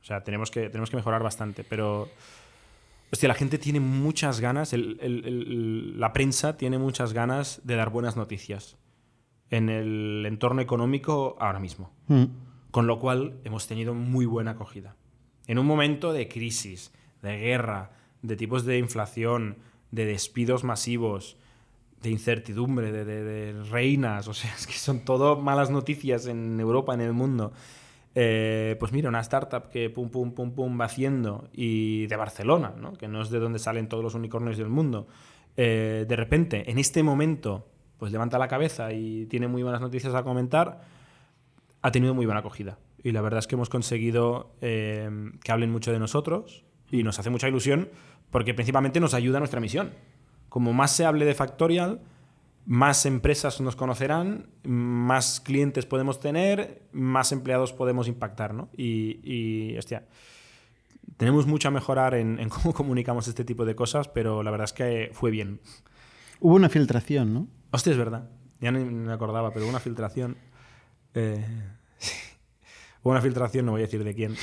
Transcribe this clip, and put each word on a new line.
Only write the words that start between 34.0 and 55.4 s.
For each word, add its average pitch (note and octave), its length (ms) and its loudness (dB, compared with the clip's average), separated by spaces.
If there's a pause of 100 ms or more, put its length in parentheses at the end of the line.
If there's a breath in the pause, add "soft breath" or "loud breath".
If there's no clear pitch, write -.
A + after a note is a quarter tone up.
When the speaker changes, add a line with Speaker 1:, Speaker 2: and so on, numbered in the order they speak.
Speaker 1:
los A2+ 120 -4
unicornios A#2 440 -4
del A2 100 -4
mundo, B2 380 0 (500 soft breath)
eh, A2 520 0
de A#2+ 80 0
repente, C#3 540 0
en A#2 80 0
este C#3 240 2
momento, C#3+ 680 0 (300)
pues G#2 140 -4
levanta A#2 260 0
la B2+ 100 2
cabeza C3 440 -2
y A2 340 -6
tiene A#2+ 220 -2
muy B2 140 -2
buenas B2 180 -2
noticias B2+ 340 -4
a B2+ 100 0
comentar, B2+ 560 0 (1040 soft breath)
ha C3 100 2
tenido B2+ 220 4
muy B2 120 0
buena G#2+ 140 0
acogida. G2+ 380 -10 (240)
Y A#2+ 100 0
la A2 80 0
verdad G#2+ 180 0
es G#2+ 80 0
que - 80 -4
hemos A#2+ 140 0
conseguido, A#2+ 920 0
eh, G#2+ 480 -2 (360)
que A#2 80 0
hablen A#2 180 2
mucho A#2 220 -2
de A2+ 60 2
nosotros D3 680 -2 (260)
y A#2+ 140 2
nos G#2+ 140 -2
hace G#2+ 120 -4
mucha B2 180 0
ilusión C#3 420 2 (400 soft breath)
porque A#2+ 240 0
principalmente C3 440 2
nos E3 160 4
ayuda B2+ 220 2
a C#3+ 40 0
nuestra B2+ 200 -2
misión. A#2+ 320 -2 (560 soft breath)
Como A#2+ 240 2
más C#3 180 4
se - 140 2
hable D3+ 220 4
de C#3+ 80 6
Factorial, E3+ 680 0 (640 soft breath)
más C3+ 420 6
empresas C#3 540 2
nos C3 160 -2
conocerán, D3+ 720 -2 (160)
más B2 760 2